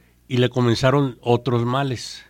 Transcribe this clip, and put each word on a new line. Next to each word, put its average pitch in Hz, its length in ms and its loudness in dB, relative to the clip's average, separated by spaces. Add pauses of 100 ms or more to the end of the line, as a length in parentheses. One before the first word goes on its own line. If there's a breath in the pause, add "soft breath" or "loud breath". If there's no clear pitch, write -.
(280 soft breath)
y 127 100 -4
le 123 120 2
comenzaron 127 720 0
otros 120 440 0
males. 131 640 -6